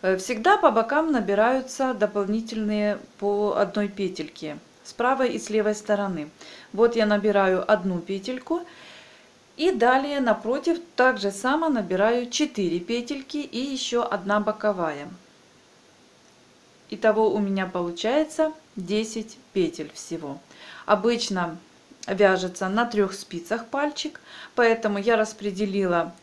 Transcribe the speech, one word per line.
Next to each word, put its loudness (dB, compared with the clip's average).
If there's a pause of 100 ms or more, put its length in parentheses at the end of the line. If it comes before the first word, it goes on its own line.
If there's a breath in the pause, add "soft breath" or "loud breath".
э, 2
всегда 2
по 6
бокам 2
набираются 2
дополнительные -2 (200)
по 0
одной -2
петельке -8 (260)
с -20
правой 0
и -6
с -12
левой 0
стороны. -2 (420 loud breath)
Вот 4
я 4
набираю 4
одну 2
петельку -6 (960 loud breath)
и 2
далее 2
напротив 0 (160)
так 4
же -2
само 0
набираю 0
четыре -2
петельки -6
и -6
ещё -2
одна 0
боковая. -2 (1800)
Итого 2
у 0
меня 0
получается 0 (240)
десять -4 (160)
петель -2
всего. -10 (460 loud breath)
Обычно 2 (500)
вяжется 2
на 2
трёх 0
спицах -8
пальчик, -4 (360 loud breath)
поэтому 2
я 4
распределила 0